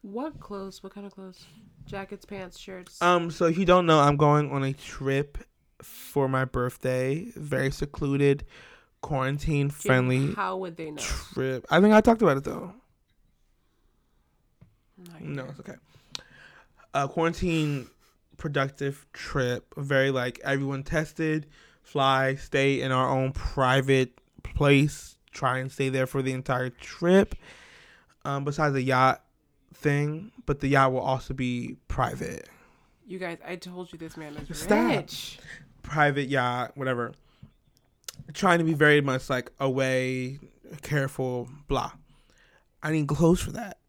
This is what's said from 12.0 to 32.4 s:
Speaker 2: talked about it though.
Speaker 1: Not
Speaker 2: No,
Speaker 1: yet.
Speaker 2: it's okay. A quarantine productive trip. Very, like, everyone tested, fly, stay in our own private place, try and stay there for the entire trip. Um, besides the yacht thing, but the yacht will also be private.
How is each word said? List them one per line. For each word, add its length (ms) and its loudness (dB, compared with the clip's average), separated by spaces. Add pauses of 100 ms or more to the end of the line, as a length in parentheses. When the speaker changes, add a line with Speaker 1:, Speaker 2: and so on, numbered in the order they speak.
Speaker 2:
talked 200 4
about 160 6
it 60 -4
though. 300 -10 (2250)
Speaker 1:
Not 240 -20
Speaker 2:
No, 220 -8
Speaker 1:
yet. 80 -14
Speaker 2:
it's 100 -18
okay. 140 -16 (1160)
A 140 0
quarantine 840 -2 (480)
productive 760 -4
trip. 640 -4
Very, 340 2
like, 320 -4
everyone 400 -2
tested, 640 -2 (340)
fly, 540 2
stay 460 0
in 100 -2
our 180 2
own 220 0
private 880 2 (240)
place, 760 2 (140)
try 280 -2
and 120 -8
stay 180 -4
there 180 0
for 140 -4
the 120 -2
entire 360 -4
trip. 680 2 (880)
Um, 200 -4
besides 300 0
the 80 0
yacht 400 4 (500)
thing, 580 -2 (140)
but 140 -2
the 80 -2
yacht 260 6
will 80 0
also 320 -2
be 440 -6 (100)
private. 600 -4 (600)